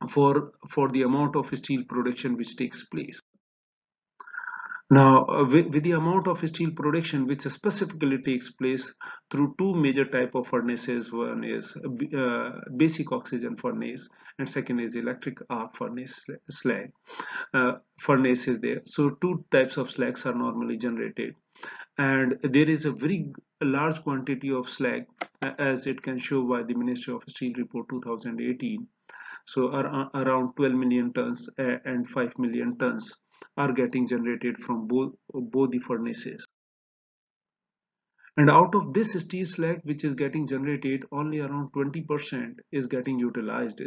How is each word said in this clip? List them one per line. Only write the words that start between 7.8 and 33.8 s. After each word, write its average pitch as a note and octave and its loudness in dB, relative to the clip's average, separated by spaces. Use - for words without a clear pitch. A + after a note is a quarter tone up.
takes B2+ -2
place B2+ -2
through C#3+ 2
two F#3+ 2
major C#3 4
type B2+ 0
of B2 -2
furnaces, A#2+ -2
one A#2 -4
is, A2+ -6
uh, C#3 -6
b-, C3+ -4
uh, A#2+ 0
basic D#3 2
oxygen A#2+ -4
furnace A#2 -6
and C3+ -4
second B2+ -2
is A#2 -4
electric B2 -6
arc A#2 -6
furnace B2 -8
sl-, C#3 -12
slag. A2 -2
Uh, B2+ 4
furnace B2+ 4
is A#2+ 0
there. A#2+ -2
So C#3+ 2
two E3+ -2
types C3 4
of B2+ -4
slags B2 -4
are B2 -2
normally A#2+ -4
generated. A2+ -4
And C3+ 4
there D3 6
is D#3 2
a D3 2
very D#3 -2
large D3+ 0
quantity C3+ -2
of B2+ -2
slag, B2 -2
uh, C3+ -2
as C3+ 0
it C3 -4
can C3 -2
show C3+ 0
by B2 2
the A#2 -4
Ministry B2 -2
of A#2 -12
Steel B2+ -4
report A#2+ -6
two B2+ -6
thousand A#2 -6
eighteen. A#2+ -4
So B2+ 0
ar-, C#3 -2
ar-, C#3 -4
around C3 0
twelve C#3 4
million B2 2
tons, A#2+ -4
uh, B2 0
and B2 -2
five B2 -2
million A#2+ 0
tons A#2 -2
are C#3+ 2
getting B2+ 0